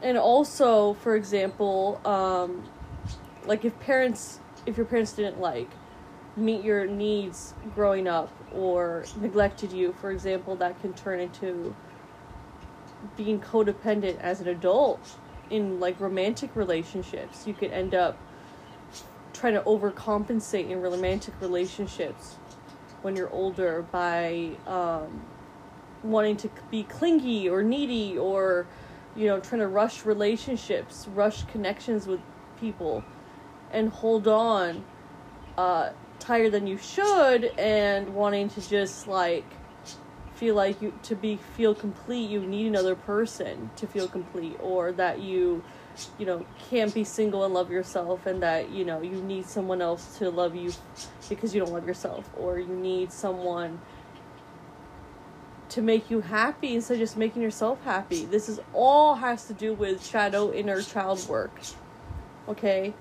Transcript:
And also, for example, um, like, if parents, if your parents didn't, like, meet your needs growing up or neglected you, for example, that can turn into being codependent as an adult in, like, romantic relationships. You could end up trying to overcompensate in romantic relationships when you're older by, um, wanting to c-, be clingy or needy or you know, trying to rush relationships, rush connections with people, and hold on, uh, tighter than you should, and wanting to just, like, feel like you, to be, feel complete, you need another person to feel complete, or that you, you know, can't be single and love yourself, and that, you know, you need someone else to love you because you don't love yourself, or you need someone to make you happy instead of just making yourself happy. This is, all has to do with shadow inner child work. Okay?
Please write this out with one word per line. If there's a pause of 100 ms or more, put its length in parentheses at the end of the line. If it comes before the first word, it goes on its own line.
And
also,
for
example,
um, (800)
like,
if
parents, (260)
if
your
parents
didn't,
like, (680)
meet
your
needs (200)
growing
up (240)
or (160)
neglected
you,
for
example,
that
can
turn
into (1400)
being
codependent
as
an
adult (500)
in,
like,
romantic
relationships.
You
could
end
up (1160)
trying
to
overcompensate
in
romantic
relationships (680)
when
you're
older
by, (140)
um, (800)
wanting
to
c-, (160)
be
clingy
or
needy
or (480)
you
know,
trying
to
rush
relationships,
rush
connections
with (380)
people, (680)
and
hold
on, (760)
uh, (280)
tighter
than
you
should, (140)
and
wanting
to
just,
like, (880)
feel
like
you, (100)
to
be,
feel
complete,
you
need
another
person
to
feel
complete,
or
that
you, (560)
you
know, (260)
can't
be
single
and
love
yourself,
and
that,
you
know,
you
need
someone
else
to
love
you (560)
because
you
don't
love
yourself,
or
you
need
someone (1900)
to
make
you
happy
instead
of
just
making
yourself
happy.
This
is, (140)
all
has
to
do
with
shadow
inner
child
work. (840)
Okay?